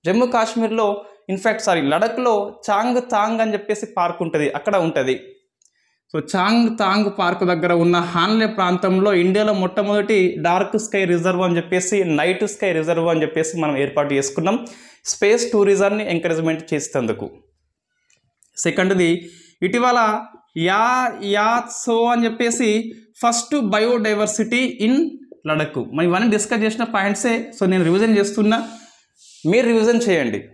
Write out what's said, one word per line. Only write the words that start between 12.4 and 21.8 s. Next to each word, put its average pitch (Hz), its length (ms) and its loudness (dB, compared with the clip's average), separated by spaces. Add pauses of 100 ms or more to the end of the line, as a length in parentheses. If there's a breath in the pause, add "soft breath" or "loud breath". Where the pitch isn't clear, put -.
స్కై - 280 -2
రిజర్వ్ 165 340 0
అని 165 140 2
చెప్పేసి 156 360 -2
మనం 151 200 -2
ఏర్పాటు 143 360 0
చేసుకున్నాం 160 540 -2 (380 loud breath)
స్పేస్ 226 460 0
టూరిజాన్ని 202 580 2
ఎంకరేజ్‌మెంట్ 160 640 -2
చేసేందుకు. 117 560 -4 (1300)
సెకండ్ది 175 760 0 (300 loud breath)
ఇటీవల 240 640 0 (320)
యా 226 560 0 (100)
యాత్సో 226 800 0